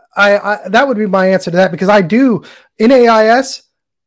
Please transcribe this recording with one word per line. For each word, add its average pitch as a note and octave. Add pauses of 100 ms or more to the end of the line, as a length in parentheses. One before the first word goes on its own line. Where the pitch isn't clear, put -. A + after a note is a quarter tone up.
(160)
I, G3+
I, G3+
that C4
would A#3+
be G#3+
my F#3
answer F#3
to E3+
that, F#3
because F#3
I G#3
do, A3 (340)
N A3
A B3
I A3
S C4 (440)